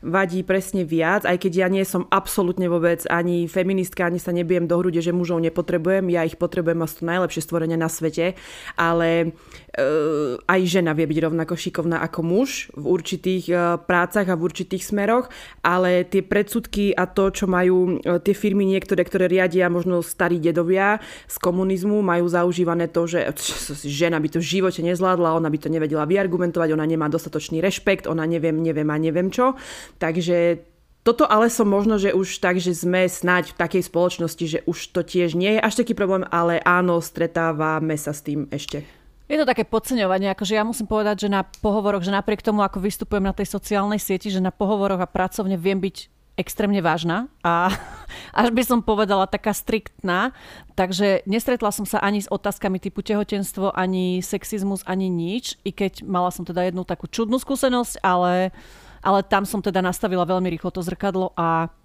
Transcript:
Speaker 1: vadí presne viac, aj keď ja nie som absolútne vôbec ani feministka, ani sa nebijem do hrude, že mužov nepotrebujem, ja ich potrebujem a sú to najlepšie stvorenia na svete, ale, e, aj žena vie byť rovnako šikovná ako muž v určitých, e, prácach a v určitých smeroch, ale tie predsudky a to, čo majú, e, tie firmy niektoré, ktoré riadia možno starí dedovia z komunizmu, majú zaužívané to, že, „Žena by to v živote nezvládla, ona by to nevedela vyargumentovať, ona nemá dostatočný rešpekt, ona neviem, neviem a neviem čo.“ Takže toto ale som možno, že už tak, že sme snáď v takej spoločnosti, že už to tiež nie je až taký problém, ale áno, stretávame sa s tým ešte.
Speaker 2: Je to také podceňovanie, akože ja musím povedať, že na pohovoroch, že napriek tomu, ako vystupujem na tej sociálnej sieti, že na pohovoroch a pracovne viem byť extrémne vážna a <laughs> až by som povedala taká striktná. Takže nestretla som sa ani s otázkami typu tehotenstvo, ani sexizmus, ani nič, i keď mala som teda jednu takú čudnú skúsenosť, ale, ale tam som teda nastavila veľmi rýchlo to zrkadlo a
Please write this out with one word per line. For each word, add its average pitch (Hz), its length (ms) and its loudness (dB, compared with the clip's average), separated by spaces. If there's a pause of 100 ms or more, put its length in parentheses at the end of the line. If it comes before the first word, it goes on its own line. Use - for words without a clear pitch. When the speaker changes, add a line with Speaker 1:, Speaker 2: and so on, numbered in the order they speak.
Speaker 1:
vadí 180 440 0
presne 190 400 0
viac, 165 400 2
aj 175 160 2
keď 185 140 0
ja 185 140 2
nie 190 140 2
som 185 240 -2
absolútne 185 640 0
vôbec 170 400 2
ani 170 400 0
feministka, 185 560 0
ani 175 140 0
sa 170 100 -6
nebijem 175 400 0
do 170 80 2
hrude, 175 240 2
že 165 80 -2
mužov 175 320 0
nepotrebujem, 175 680 0
ja 175 140 2
ich 160 160 -2
potrebujem 170 400 0
a 165 100 -2
sú - 140 -10
to 170 80 -4
najlepšie 175 320 0
stvorenia 165 400 -2
na 160 80 0
svete, 165 480 -2 (380)
ale, 170 580 2 (380)
e, - 140 0 (520)
aj 185 320 0
žena 170 240 2
vie 156 160 0
byť 151 100 0
rovnako 165 380 -2
šikovná 170 460 -2
ako 165 180 -6
muž 180 280 0 (280)
v 147 100 -10
určitých, 180 600 -2
e, 175 80 0 (260)
prácach 180 480 0
a 185 80 2
v 160 80 -2
určitých 180 400 -4
smeroch, 220 480 0 (280)
ale 180 440 2
tie 185 160 0
predsudky 208 720 0
a - 160 0
to, 196 240 2
čo 190 160 -2
majú, 185 480 4
e, 175 240 0
tie 190 160 2
firmy 202 320 2
niektoré, 190 320 0
ktoré 180 320 2
riadia 180 400 4
možno 175 320 0
starí 175 320 0
dedovia 175 640 2 (240)
z - 140 -14
komunizmu, 190 680 0
majú 175 240 2
zaužívané 170 580 2
to, 170 220 0
že, 160 240 -2 (480)
„Žena 156 400 0
by 151 80 -2
to 151 100 -2
v 170 220 0
živote 180 240 -2
nezvládla, 175 480 2
ona 165 160 0
by 151 80 0
to 151 160 -4
nevedela 156 320 0
vyargumentovať, 175 680 0
ona 156 140 0
nemá 160 240 0
dostatočný 160 560 -4
rešpekt, 190 400 0
ona 160 240 -2
neviem, 160 320 0
neviem 156 240 0
a 151 140 0
neviem 160 320 0
čo.“ 254 240 2 (420)
Takže 170 680 0 (340)
toto 240 240 4
ale 214 220 4
som 233 180 2
možno, 202 320 2
že 196 160 2
už 190 300 0
tak, 180 160 2
že 180 160 0
sme 180 320 2
snáď 180 480 0
v - 60 -20
takej 175 240 0
spoločnosti, 170 600 -2
že 160 220 -2
už - 240 -4
to 180 100 -2
tiež 175 340 0
nie 190 200 2
je 220 80 2
až 214 160 0
taký 233 160 2
problém, 190 340 0
ale 170 320 2
áno, 180 400 4
stretávame 160 920 -2
sa 151 160 -6
s 147 100 -6
tým 151 300 -6
ešte. 143 320 -8 (420)
Speaker 2:
Je 302 140 -2
to 302 80 4
také - 160 2
podceňovanie, 202 680 0
akože 190 240 -2
ja 214 140 2
musím 226 240 -6
povedať, 214 320 0
že 208 80 0
na 196 160 0 (100)
pohovoroch, 202 460 0
že 185 80 -2
napriek 202 320 -2
tomu, 214 180 2
ako 196 220 0
vystupujem 202 400 -2
na 196 80 0
tej 190 180 -4
sociálnej 202 480 -2
sieti, 190 300 -2
že 190 160 -2
na 185 80 0
pohovoroch 196 480 0
a 180 80 0
pracovne 185 480 -2
viem 190 240 0
byť 185 320 -6 (240)
extrémne 202 460 0
vážna 170 480 0 (120)
a 175 300 2 (280)
<laughs> - 360 -16
až 233 160 4
by 233 140 2
som 247 160 2
povedala 202 440 2
taká 202 300 -2
striktná. 208 800 -2 (380)
Takže 190 520 2
nestretla 226 460 0
som 208 140 -6
sa 208 140 -2
ani 202 200 2
s 196 100 -6
otázkami 196 500 -2
typu 196 220 -8
tehotenstvo, 202 720 -2
ani 185 500 0
sexizmus, 196 600 -4
ani 185 240 -2
nič, 180 560 -4
i 202 80 -4
keď 190 320 -4
mala 180 260 0
som 180 140 -8
teda 175 220 -2
jednu 185 180 -2
takú 175 240 -8
čudnú 226 300 -2
skúsenosť, 254 640 -2
ale, 180 500 2 (480)
ale 196 240 2
tam 202 220 2
som 202 160 -4
teda 185 180 -2
nastavila 185 460 0
veľmi 185 260 0
rýchlo 170 200 -4
to 185 100 -8
zrkadlo 180 540 -2
a 165 340 0 (160)